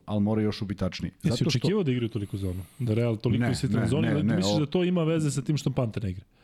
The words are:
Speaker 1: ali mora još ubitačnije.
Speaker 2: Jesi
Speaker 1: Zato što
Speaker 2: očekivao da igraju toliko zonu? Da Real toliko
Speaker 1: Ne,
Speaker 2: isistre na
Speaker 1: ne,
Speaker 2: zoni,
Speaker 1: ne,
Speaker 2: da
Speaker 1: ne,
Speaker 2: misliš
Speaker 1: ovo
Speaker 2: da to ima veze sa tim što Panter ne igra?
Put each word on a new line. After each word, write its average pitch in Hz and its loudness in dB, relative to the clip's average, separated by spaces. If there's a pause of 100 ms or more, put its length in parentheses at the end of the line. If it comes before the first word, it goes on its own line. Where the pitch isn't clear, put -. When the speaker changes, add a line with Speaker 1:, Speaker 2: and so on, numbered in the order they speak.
Speaker 1:
ali 104 -2
mora 107 2
još 107 -2
ubitačnije. 95 -4
Speaker 2:
Jesi - -6
Speaker 1:
Zato - 2
što - 0
Speaker 2:
očekivao 165 0
da 135 0
igraju 120 0
toliko 101 -6
zonu? 95 -4 (200)
Da 120 0
Real 117 2
toliko 113 2
Speaker 1:
Ne, 120 2
Speaker 2:
isistre 127 -2
na 113 2
Speaker 1:
ne, 117 0
Speaker 2:
zoni, 135 2
Speaker 1:
ne, - 2
Speaker 2:
da 98 2
Speaker 1:
ne, 107 2
Speaker 2:
misliš 185 2
Speaker 1:
ovo 156 2
Speaker 2:
da 151 2
to 180 0
ima 175 2
veze 156 2
sa 135 -2
tim 147 0
što - -2
Panter 117 -2
ne 95 -2
igra? 92 -8 (200)